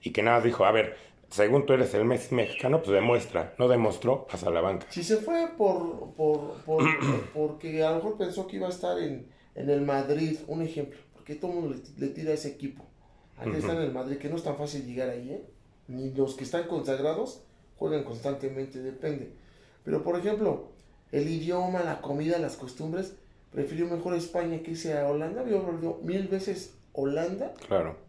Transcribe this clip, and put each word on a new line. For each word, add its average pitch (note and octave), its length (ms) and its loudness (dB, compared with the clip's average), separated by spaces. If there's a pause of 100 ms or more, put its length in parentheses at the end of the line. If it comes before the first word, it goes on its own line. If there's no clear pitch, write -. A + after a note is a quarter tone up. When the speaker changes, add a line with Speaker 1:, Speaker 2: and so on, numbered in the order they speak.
Speaker 1:
Y - 100 -4
que G#2+ 120 2
nada A#2 180 8
dijo, A#2 240 4
a G#2 60 8
ver, A2 240 4 (340)
según B2+ 380 4
tú C#3 60 8
eres A#2+ 200 4
el G#2+ 120 4
Messi B2 280 2
mexicano, B2+ 460 2
pues F#2+ 100 -4
demuestra. G2 680 4
No B2 80 6
demostró, A#2+ 580 4
pasa F2+ 220 -4
a E2+ 40 2
la E2+ 100 4
banca. F#2 280 0
Speaker 2:
Si F3 140 -6
se G#3+ 140 4
fue E4 380 0
por, F3 600 0
por, D3+ 380 2 (120)
por, D#3 180 2 (260)
Speaker 1:
<clears throat> A#2 260 -2
Speaker 2:
porque D#3 480 -2
a D#3 80 4
lo E3 60 2
mejor G#3 200 -2
pensó F#3 300 -4
que G3 80 -10
iba F#3 100 -4
a F3+ 60 -2
estar F3+ 260 -2
en, D3 300 -6 (260)
en C#3 160 -4
el C#3+ 120 4
Madrid, C#3+ 680 0
un D#3+ 160 -4
ejemplo. D#3 340 -6 (160)
Porque - 220 -14
todo F3 160 -4
el F3 80 -2
mundo C#3+ 160 -4 (240)
le, C#3 80 -2
le - 60 -2
tira D#3 180 -2
a - 20 4
ese D3+ 140 -2
equipo. - 380 -10 (520)
Aquí A2+ 140 -4
Speaker 1:
Ujú. - 80 -2
Speaker 2:
está - 140 0
en E3 80 0
el C3+ 120 -2
Madrid, C3+ 240 -4
que D3 120 -8
no E3 60 -2
es E3 80 -4
tan D3 140 -4
fácil D3 280 -6
llegar B2+ 240 -4
ahí, B2 220 -8
¿eh? F#3+ 120 -8 (440)
Ni C3 260 -6
los C3+ 220 2
que - 80 -8
están E3+ 240 -2
consagrados D3+ 760 -2 (360)
juegan D#3 260 -2
constantemente, C3+ 800 -4
depende. C#3 500 -6 (540)
Pero, D#3 180 0
por F3 160 0
ejemplo, G#3 520 0 (420)
el D3 160 0
idioma, F3+ 540 0
la D3+ 180 -2
comida, D3+ 360 0
las D3 200 -2
costumbres, D#3+ 580 -6 (340)
prefirió D#3+ 380 -2
mejor F3 280 -2
España E3 460 -2
que E3 100 -8
irse D#3+ 260 -2
a C#3+ 100 2
Holanda. D#3+ 420 0
Yo F#3+ 140 2
prefiero E3 400 -4
mil F#3 240 -2
veces F#3+ 480 -4 (160)
Holanda D#3 600 -2 (120)
Speaker 1:
Claro. D#2+ 300 0 (140)